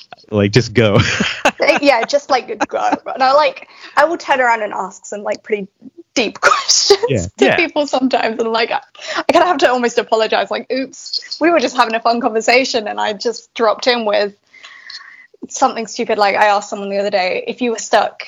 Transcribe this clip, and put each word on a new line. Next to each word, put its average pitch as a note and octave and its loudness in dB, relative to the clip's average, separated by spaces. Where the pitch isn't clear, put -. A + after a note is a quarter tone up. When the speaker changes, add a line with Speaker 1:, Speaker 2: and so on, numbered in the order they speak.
Speaker 1:
like, G2+ 2
just A#2 2
go. G#2+ 4
<laughs> - -4
Speaker 2:
Yeah, C4 4
just, C#4 -2
like, A#3+ -2
go. G#3+ -4
And B3+ -2
I, C4 4
like, C#4+ 0
I C#4+ 6
will E4 0
turn C#4 0
around A#3 2
and G#3 -6
ask F#3+ -10
some, G#3 -10
like, G#3+ -6
pretty G#3 -6
deep - -4
<laughs> - -
questions - 2
Speaker 1:
Yeah. F2+ 0
Speaker 2:
to G4 4
Speaker 1:
Yeah. B2 4
Speaker 2:
people D4+ 0
sometimes, B3+ 0
and, A3+ -2
like, A3+ 0
I, - -2
I D#4 -4
kinda E4+ 4
have F4 0
to C#4+ 4
almost A#3+ 0
apologize, A3 0
like, A3 -6
"Oops, - -8
we D#4 4
were E4 4
just B3+ -2
having A3 0
a A3+ -2
fun A#3 0
conversation," A#3 0
and G#3 -6
I G#3 -2
just A3 -8
dropped G#3 0
in A#3+ 2
with G#3 0
something A3+ -2
stupid. A3 -4
Like, G3+ 2
I G#3+ 4
asked G#3 0
someone G3+ -8
the G3 -2
other G3+ -2
day, F#3 -2
"If - -8
you A#3+ -2
were A3 -6
stuck - 0